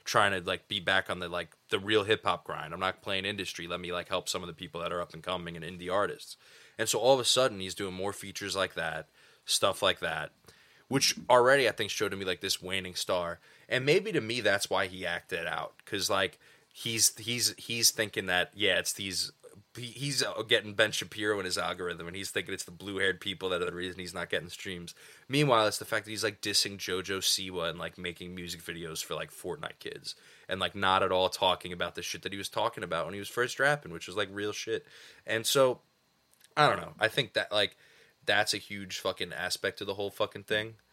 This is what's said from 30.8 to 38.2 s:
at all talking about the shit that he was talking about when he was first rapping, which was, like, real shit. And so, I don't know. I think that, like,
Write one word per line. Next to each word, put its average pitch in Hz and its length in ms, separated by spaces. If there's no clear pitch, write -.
at 92 80
all 92 200
talking 90 420
about 87 220
the - 80
shit - 200
that 95 100
he 98 60
was 98 120
talking 110 340
about 82 220
when 92 80
he 101 60
was 101 100
first 123 280
rapping, 143 340
which 85 140
was, 90 100
like, 104 140
real 101 220
shit. 107 340
And 113 200
so, 131 340
I 147 120
don't 101 120
know. 82 200
I 110 80
think 120 240
that, 101 180
like, 104 260